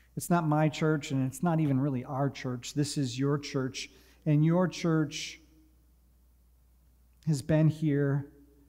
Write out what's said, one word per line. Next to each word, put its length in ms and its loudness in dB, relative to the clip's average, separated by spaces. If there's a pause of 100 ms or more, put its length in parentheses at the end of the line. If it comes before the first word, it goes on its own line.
(160)
It's 140 -8
not 160 2
my 220 2
church, 420 -2
and 160 0
it's 160 -8
not 160 2
even 220 2
really 240 -2
our 260 -2
church. 440 -8
This 220 -2
is 220 -2
your 200 2
church, 520 -6 (340)
and 200 4
your 240 4
church 720 -2 (1900)
has 160 0
been 260 4
here 600 0 (400)